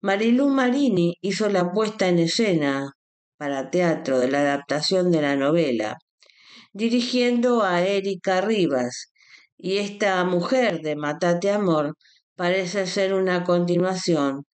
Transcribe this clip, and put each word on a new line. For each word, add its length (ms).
Marilú 480
Marini 720
hizo 260
la 240
puesta 380
en 100
escena 720
para 320
teatro 500
de 100
la 120
adaptación 720
de 100
la 160
novela, 640
dirigiendo 880
a 180
Erika 600
Rivas, 720
y 200
esta 480
mujer 560
de 160
Matate 520
Amor 460
parece 520
ser 260
una 320
continuación 1000